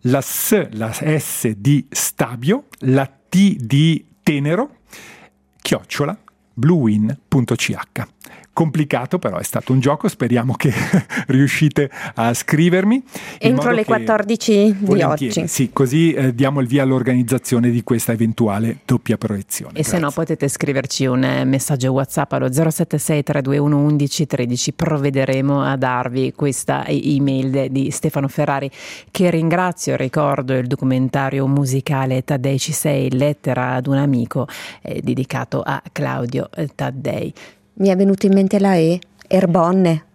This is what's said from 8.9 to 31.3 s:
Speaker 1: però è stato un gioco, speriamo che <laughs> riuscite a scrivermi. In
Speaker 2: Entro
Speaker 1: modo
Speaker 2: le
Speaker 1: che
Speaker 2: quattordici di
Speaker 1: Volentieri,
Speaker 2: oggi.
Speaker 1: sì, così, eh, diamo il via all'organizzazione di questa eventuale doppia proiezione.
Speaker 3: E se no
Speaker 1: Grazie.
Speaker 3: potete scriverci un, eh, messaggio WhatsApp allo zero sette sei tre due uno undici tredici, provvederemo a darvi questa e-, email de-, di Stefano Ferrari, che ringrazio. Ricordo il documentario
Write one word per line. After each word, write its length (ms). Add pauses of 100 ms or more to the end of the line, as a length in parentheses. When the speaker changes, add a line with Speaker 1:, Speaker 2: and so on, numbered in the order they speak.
Speaker 1:
però 200
è 60
stato 280
un 80
gioco, 280
speriamo 440
che 180 (300)
<laughs> 280
riuscite 600 (260)
a 180
scrivermi. 640
In 60 (360)
Speaker 2:
Entro 260
Speaker 1:
modo 120
Speaker 2:
le 40
Speaker 1:
che 60
Speaker 2:
quattordici 640
di 280
Speaker 1:
Volentieri, 600
Speaker 2:
oggi. 80
Speaker 1:
sì, 240
così, 400
eh, 220
diamo 260
il 60
via 160
all'organizzazione 880
di 120
questa 300
eventuale 720
doppia 320
proiezione. 600
Speaker 3:
E 60
se 100
no 60 (100)
Speaker 1:
Grazie. 120
Speaker 3:
potete 280
scriverci 560
un, 180
eh, 220
messaggio 460
WhatsApp 420
allo 180
zero 160
sette 300
sei 240
tre 180
due 160
uno 220
undici 480
tredici, 480
provvederemo 880
a 160
darvi 580
questa 480
e-, 180
email 480
de-, 220
di 180
Stefano 380
Ferrari, 420 (400)
che 200
ringrazio. 680
Ricordo 640
il 80
documentario 800